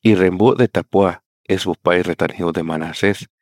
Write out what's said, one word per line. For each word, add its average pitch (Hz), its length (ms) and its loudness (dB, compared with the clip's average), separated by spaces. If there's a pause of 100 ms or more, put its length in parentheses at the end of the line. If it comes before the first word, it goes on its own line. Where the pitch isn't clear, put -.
Y 110 140 4
rembu 95 400 2
de 123 140 0
Tapua, 92 560 -2 (180)
es 95 220 -4
bupai 90 400 0
retanjeo 85 480 -4
de 82 100 -4
Manasés. 82 680 -4 (120)